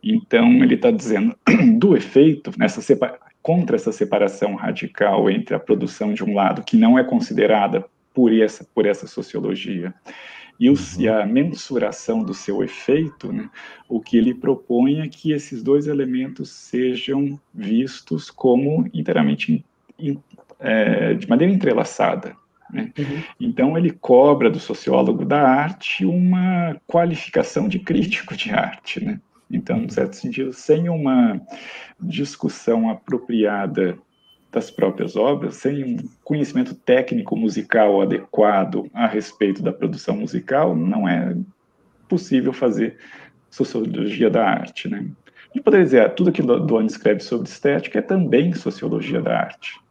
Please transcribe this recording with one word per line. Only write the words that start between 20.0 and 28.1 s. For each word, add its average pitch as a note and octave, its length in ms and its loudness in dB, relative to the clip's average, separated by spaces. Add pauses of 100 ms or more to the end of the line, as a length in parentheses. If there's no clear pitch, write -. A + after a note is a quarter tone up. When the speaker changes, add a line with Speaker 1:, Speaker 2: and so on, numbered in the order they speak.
Speaker 1:
in-, C#3+ 80 -6 (400)
é, G#2+ 540 0
de - 160 -4
maneira D#3+ 240 4
entrelaçada, A#2 840 0 (360)
né? A2+ 280 -8
Speaker 3:
Uhum. C#3+ 240 -6 (160)
Speaker 1:
Então, C3 380 0
ele E3+ 140 2
cobra C3 580 6
do D#3 100 -2
sociólogo B2+ 680 0
da D3 160 2
arte D3 640 0
uma F3+ 800 0
qualificação - 800 -2
de - 120 -2
crítico - 560 -4